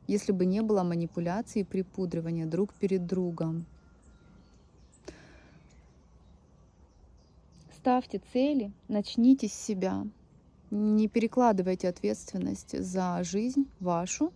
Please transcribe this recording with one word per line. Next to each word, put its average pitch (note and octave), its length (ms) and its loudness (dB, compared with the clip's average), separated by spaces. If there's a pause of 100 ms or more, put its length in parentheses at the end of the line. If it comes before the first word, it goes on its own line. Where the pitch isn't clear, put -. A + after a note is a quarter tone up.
если G3+ 260 0
бы F#3 120 2
не F#3+ 180 2
было G#3 200 2
манипуляции F3 760 -2
и F#3 40 -2
припудривания E3+ 800 -4
друг F3 280 0
перед F#3 320 0
другом. E3+ 600 -2 (4000)
Ставьте B3 480 0 (140)
цели, B3+ 400 0 (140)
начните A#3 600 4
с G3+ 60 -6
себя. F#3+ 520 -4 (680)
Не G#3+ 360 2
перекладывайте G#3 800 2
ответственность F#3+ 960 -4
за F3+ 400 -2
жизнь A#3 420 0 (140)
вашу F3+ 560 -2